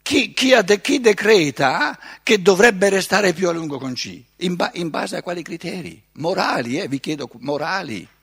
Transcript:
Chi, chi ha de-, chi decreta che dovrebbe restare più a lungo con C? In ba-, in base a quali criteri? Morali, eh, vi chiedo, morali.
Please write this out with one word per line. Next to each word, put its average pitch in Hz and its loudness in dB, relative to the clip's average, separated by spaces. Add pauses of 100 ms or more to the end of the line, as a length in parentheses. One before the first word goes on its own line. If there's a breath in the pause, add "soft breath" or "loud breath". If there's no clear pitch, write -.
Chi, 247 0
chi 254 4
ha 240 8
de-, 202 2
chi 285 0
decreta 190 2 (240 loud breath)
che 208 2
dovrebbe 196 4
restare 190 2
più 170 -2
a 170 0
lungo 160 -6
con 127 -8
C? 104 -12 (140)
In 180 -4
ba-, 180 -2
in 175 -6
base 190 -6
a 160 -8
quali 175 -8
criteri? 165 -12 (120)
Morali, 175 -2
eh, 185 -6
vi 135 -4
chiedo, 143 -8 (100)
morali. 147 -6 (160)